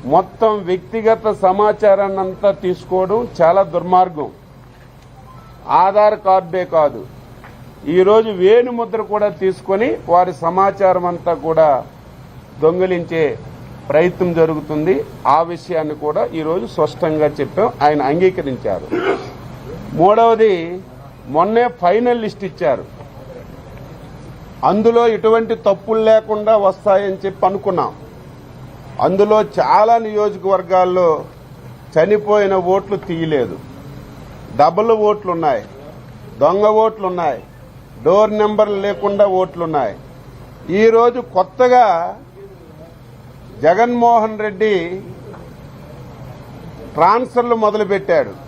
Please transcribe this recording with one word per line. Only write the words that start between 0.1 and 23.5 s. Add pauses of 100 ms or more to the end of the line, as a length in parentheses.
మొత్తం (160)
వ్యక్తిగత (120)
సమాచారాన్ని
అంతా (140)
తీసుకోవడం (180)
చాలా (120)
దుర్మార్గం. (1600)
ఆధార్
కార్డే (100)
కాదు, (960)
ఈరోజు (100)
వేలిముద్ర (100)
కూడా (140)
తీసుకొని (240)
వారి (100)
సమాచారం
అంతా (100)
కూడా (960)
దొంగిలించే (680)
ప్రయత్నం
జరుగుతుంది. (400)
ఆ (140)
విషయాన్ని
కూడా (160)
ఈరోజు
స్పష్టంగా (100)
చెప్పాం, (160)
ఆయన (100)
అంగీకరించారు. (1160)
మూడవది, (840)
మొన్నే (140)
ఫైనల్
లిస్ట్
ఇచ్చారు, (1900)